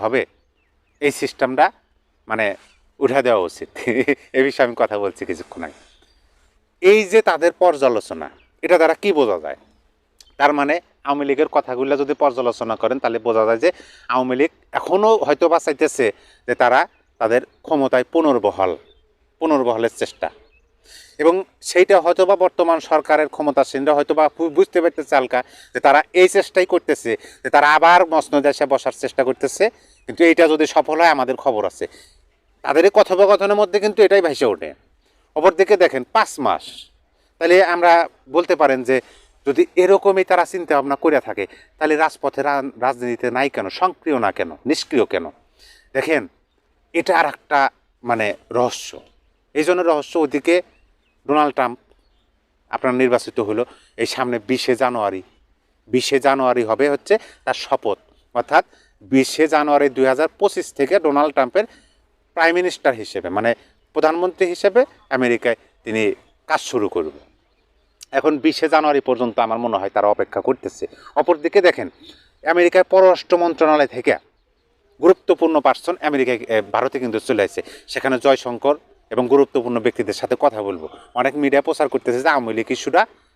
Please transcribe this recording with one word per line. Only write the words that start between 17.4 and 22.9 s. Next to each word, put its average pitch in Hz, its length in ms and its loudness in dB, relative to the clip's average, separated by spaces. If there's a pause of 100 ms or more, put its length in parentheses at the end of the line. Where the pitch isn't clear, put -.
ক্ষমতায় 135 500 0
পুনর্বহাল, 104 600 0 (680)
পুনর্বহালের 120 600 -2
চেষ্টা, - 260 -6 (920)
এবং 160 140 2 (280)
সেইটা 185 400 2
হয়তো 170 240 2
বা 196 100 4
বর্তমান 170 440 0
সরকারের 151 500 0